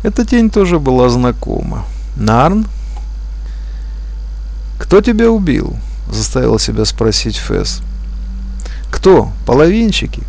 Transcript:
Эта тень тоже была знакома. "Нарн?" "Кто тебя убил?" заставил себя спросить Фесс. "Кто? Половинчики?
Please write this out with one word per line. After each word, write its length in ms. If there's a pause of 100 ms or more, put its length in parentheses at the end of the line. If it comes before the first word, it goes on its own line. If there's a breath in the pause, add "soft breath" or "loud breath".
Эта 220
тень 240
тоже 300
была 320
знакома. 720 (320 loud breath)
"Нарн?" 480 (2250 loud breath)
"Кто 240
тебя 280
убил?" 460 (340 loud breath)
заставил 480
себя 280
спросить 500
Фесс. 460 (1080 loud breath)
"Кто? 380 (160)
Половинчики? 840